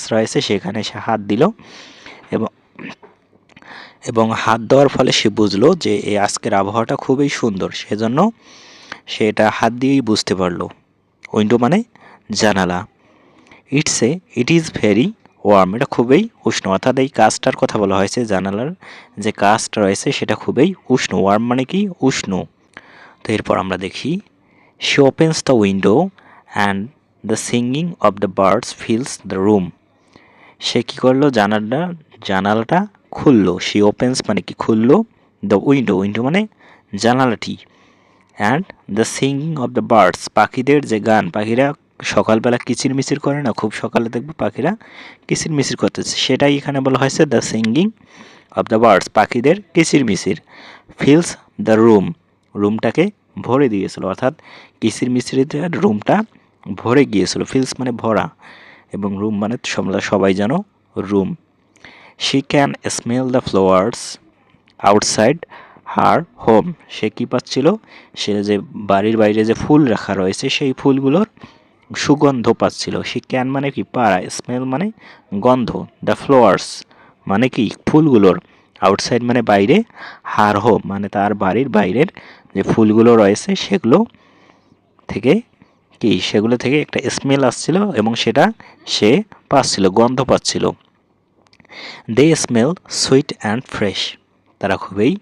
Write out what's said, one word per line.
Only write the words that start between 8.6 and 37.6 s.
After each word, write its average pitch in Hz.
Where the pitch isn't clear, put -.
সে -
এটা 107
হাত 117
দিয়েই 131
বুঝতে 107
পারলো। 90
উইন্ডো 107
মানে 127
জানালা। 95
"It's -
a, 117
it 123
is 165
very 107
warm", 98
এটা 131
খুবই 131
উষ্ণ, -
অর্থাৎ 123
এই 135
কাঁচটার 113
কথা -
বলা 98
হয়েছে, 98
জানালার 101
যে 107
কাঁচটা 104
রয়েছে, 98
সেটা 104
খুবই 113
উষ্ণ। -
ওয়ার্ম 98
মানে 127
কি? 180
উষ্ণ। 131
তো -
এরপর 104
আমরা 95
দেখি, 95
"She -
opens 160
the 135
window 98
and 98
the 107
singing 127
of 104
the 101
birds 98
fills 113
the 95
room।" 104
সে -
কি -
করলো? 131
জানালাটা, 107
জানালাটা 104
খুললো। 107
"She -
opens" 123
মানে 101
কি? -
খুললো। 117
"The 101
window", 110
উইন্ডো 101
মানে 160
জানালাটি। 113